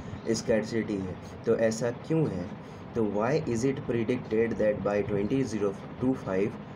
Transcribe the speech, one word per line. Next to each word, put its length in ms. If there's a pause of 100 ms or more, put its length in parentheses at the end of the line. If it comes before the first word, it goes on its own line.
(340)
स्कार्सिटी 600
है। 220 (300)
तो 100
ऐसा 340
क्यों 380
है? 220 (440)
तो 100
why 380
is 220
it 120
predicted 840
that 280
by 200
twenty 380 (100)
zero 180 (320)
two 100
five, 340 (280)